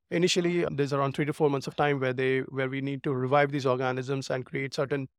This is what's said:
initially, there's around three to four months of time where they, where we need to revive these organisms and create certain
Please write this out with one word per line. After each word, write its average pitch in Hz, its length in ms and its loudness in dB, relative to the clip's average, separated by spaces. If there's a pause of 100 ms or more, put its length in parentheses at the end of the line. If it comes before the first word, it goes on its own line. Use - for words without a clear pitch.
(100)
initially, 175 600 2
there's 143 220 -2
around 139 220 0
three 156 100 0
to 147 80 -2
four 151 160 2
months 139 180 0
of 151 100 -8
time 147 240 2
where 131 120 0
they, 131 280 2
where 131 280 -4
we 135 120 -4
need 139 240 -6
to 147 100 0
revive 139 380 4
these 143 120 -2
organisms 127 640 0
and 131 160 -2
create 139 300 -6
certain 139 340 -2 (100)